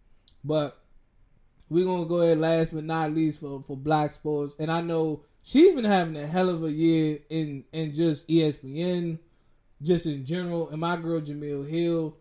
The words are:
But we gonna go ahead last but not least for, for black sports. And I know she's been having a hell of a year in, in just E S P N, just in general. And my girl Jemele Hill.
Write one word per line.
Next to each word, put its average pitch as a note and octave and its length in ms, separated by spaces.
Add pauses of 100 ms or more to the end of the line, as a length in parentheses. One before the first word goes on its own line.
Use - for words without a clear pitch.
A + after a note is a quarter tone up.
(420)
But D3 340 (920)
we E3+ 160
gonna F3+ 220
go E3+ 160
ahead E3 160
last E3 360
but D#3 100
not D#3+ 300
least D#3 260
for, C#3 220
for C#3+ 140
black D3+ 340
sports. D3 480
And D#3 140
I E3+ 80
know E3 440 (180)
she's E4+ 320
been B3 100
having F3 320
a D3 100
hell F#3 220
of E3 160
a D#3 80
year D#3 460 (100)
in, D3+ 440
in D#3 220
just D#3+ 360
E E3 120
S D3+ 140
P C3+ 240
N, F3 380 (640)
just E3 240
in C#3 180
general. E3+ 460
And D#3 100
my F3 160
girl E3 240
Jemele D3 480
Hill. E3 520